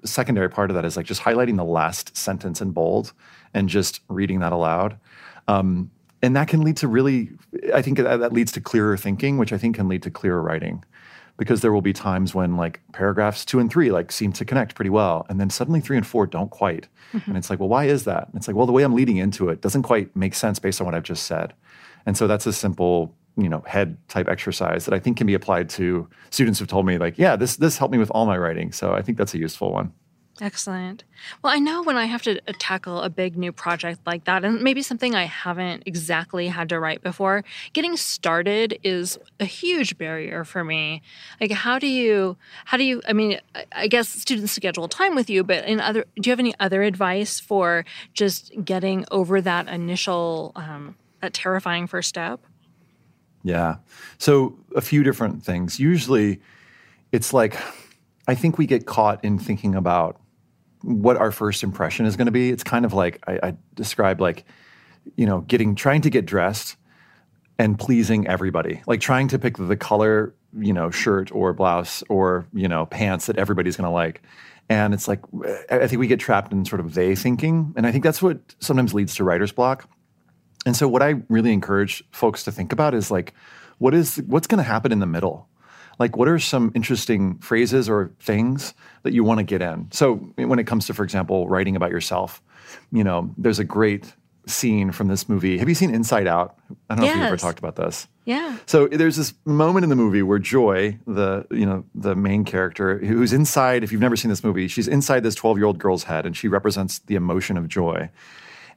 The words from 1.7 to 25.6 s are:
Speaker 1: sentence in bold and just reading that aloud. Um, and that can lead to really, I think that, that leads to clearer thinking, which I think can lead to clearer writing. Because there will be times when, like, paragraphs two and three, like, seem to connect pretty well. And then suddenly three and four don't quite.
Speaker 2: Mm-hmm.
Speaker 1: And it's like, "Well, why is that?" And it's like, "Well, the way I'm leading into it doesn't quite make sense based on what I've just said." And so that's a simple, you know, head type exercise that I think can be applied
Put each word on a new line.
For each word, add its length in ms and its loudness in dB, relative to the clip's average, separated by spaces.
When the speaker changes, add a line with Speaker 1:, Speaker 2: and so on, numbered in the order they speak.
Speaker 1:
sentence 460 -6
in 120 -4
bold 420 0
and 160 0
just 380 -2
reading 320 -2
that 120 0
aloud. 460 0
Um, 420 2
and 160 2
that 120 2
can 120 4
lead 160 2
to 120 0
really, 420 2
I 60 4
think 160 0
that, 220 2
that 160 0
leads 180 2
to 80 -8
clearer 380 2
thinking, 400 0
which 160 0
I 20 0
think 200 0
can 120 0
lead 140 -2
to 80 -8
clearer 320 -2
writing. 420 -4
Because 260 0
there 100 4
will 100 2
be 100 2
times 400 -2
when, 240 0
like, 240 -4
paragraphs 520 0
two 140 0
and 100 4
three, 220 2
like, 220 0
seem 220 -2
to 100 -8
connect 320 -2
pretty 140 -2
well. 380 2
And 120 -2
then 100 0
suddenly 300 0
three 160 -2
and 100 2
four 220 0
don't 200 -4
quite. 380 -2
Speaker 2:
Mm-hmm. 160 -6
Speaker 1:
And 80 -4
it's 140 -6
like, 80 -2
"Well, 100 -2
why 180 2
is 180 2
that?" 240 -4
And 80 -16
it's 100 -10
like, 100 -4
"Well, 100 4
the 60 2
way 120 6
I'm 100 4
leading 220 4
into 320 0
it 120 -4
doesn't 220 0
quite 320 0
make 220 -2
sense 240 -2
based 200 -2
on 40 -2
what 100 -4
I've 80 -4
just 220 -8
said." 280 -6
And 100 2
so 120 2
that's 180 0
a 60 2
simple, 640 0
you 120 2
know, 180 -4
head 300 -2
type 220 -2
exercise 560 -4
that 100 -2
I 60 0
think 160 0
can 100 0
be 80 2
applied 360 0